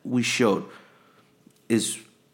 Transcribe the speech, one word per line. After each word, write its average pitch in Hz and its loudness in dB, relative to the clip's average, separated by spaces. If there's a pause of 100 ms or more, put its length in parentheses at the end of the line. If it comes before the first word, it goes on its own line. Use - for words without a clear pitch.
we 123 -2
showed 110 2 (1040)
is, 113 0 (360)